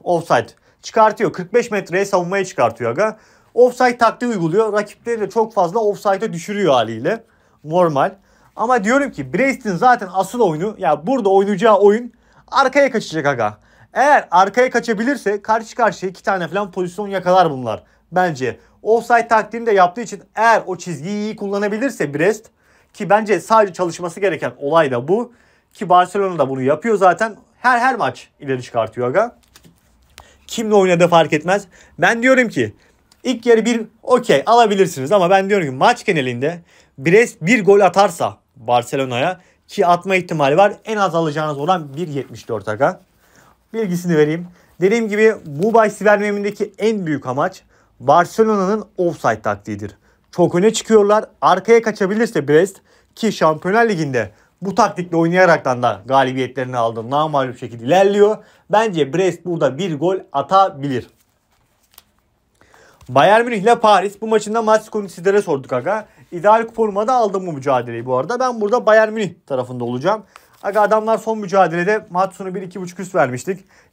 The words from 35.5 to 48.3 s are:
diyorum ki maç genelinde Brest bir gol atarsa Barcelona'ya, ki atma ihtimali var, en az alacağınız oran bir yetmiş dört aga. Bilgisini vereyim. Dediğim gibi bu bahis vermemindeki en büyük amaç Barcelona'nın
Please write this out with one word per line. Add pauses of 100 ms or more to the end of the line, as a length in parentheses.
diyorum
ki
maç
genelinde (380)
Brest
bir
gol
atarsa (200)
Barcelona'ya, (280)
ki
atma
ihtimali
var, (120)
en
az
alacağınız
oran
bir
yetmiş
dört
aga. (760)
Bilgisini
vereyim. (340)
Dediğim
gibi (120)
bu
bahis
vermemindeki
en
büyük
amaç (380)
Barcelona'nın (140)